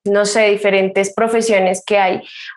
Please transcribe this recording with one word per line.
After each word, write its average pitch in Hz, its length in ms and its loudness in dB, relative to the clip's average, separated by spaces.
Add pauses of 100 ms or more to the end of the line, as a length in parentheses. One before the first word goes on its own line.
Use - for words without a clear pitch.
no 202 200 2
sé, 214 240 2
diferentes 196 640 0
profesiones 220 720 0
que 208 140 0
hay, 185 220 0 (360)